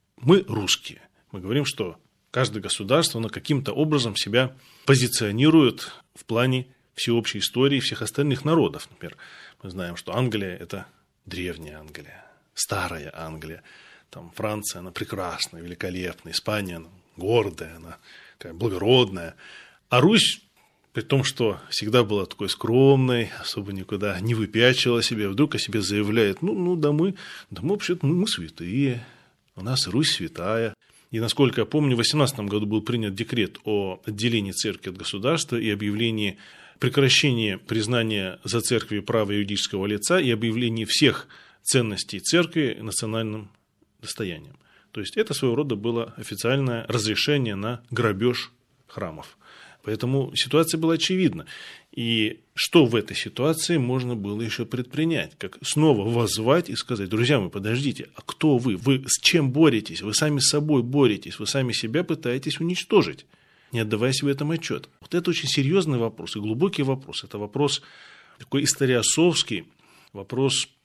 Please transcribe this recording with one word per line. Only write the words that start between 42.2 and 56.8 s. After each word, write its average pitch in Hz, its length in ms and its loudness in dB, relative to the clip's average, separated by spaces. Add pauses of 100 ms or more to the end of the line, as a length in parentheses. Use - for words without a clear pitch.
национальным 110 680 -6 (520)
достоянием. 85 540 -8 (360)
То 110 100 -10
есть - 160 -10
это 214 160 0
своего 127 220 0
рода 135 200 0
было 117 400 -4
официальное 117 720 -2
разрешение 113 680 0
на 110 360 -6
грабеж 120 600 0 (360)
храмов. - 500 -12 (460)
Поэтому 123 520 -2
ситуация 160 420 2
была 165 160 2
очевидна. 165 520 0 (460)
И 117 480 0 (140)
что - 320 6
в 117 100 2
этой 104 200 0
ситуации 160 600 -2
можно 123 400 0
было 104 260 -4
ещё 113 240 -4
предпринять? 131 720 -4
Как - 240 -10
снова 131 480 4
воззвать 117 600 2
и - 60 -6
сказать: 101 340 -6